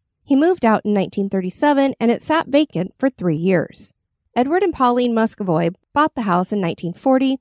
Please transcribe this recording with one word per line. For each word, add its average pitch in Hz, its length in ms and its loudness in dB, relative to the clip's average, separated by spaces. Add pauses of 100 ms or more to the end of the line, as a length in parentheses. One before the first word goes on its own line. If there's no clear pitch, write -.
(320)
he 269 40 4
moved 339 280 2
out 220 220 2
in 208 80 0
nineteen 196 340 -2
thirty-seven, 269 720 0
and 233 100 2
it 226 120 -2
sat 320 240 -2
vacant 269 520 0
for 269 120 0
three 175 260 -2
years. 175 560 -2 (420)
Edward 302 280 0
and 370 100 0
Pauline 247 400 0
Muscovoy 185 600 0 (180)
bought 302 220 0
the 240 80 -6
house 185 300 0
in 208 60 -2
nineteen 170 360 -4
forty, 262 460 0